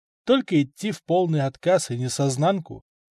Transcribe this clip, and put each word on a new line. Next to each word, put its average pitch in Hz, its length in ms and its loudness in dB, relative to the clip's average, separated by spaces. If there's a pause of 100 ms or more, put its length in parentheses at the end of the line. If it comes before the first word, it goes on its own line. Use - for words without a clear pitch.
(260)
Только 233 360 2
идти 196 300 -4
в - 120 -10
полный 160 400 0
отказ 170 480 0
и 120 60 -6
несознанку. 139 840 -2 (340)